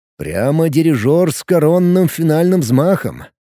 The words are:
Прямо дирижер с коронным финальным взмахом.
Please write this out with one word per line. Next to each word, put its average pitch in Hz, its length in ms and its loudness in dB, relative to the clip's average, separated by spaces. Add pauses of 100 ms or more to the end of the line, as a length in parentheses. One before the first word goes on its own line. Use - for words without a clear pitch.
(180)
Прямо 127 520 -2
дирижер 151 600 0
с - 120 -12
коронным 175 680 2
финальным 165 520 0
взмахом. 127 640 -2 (160)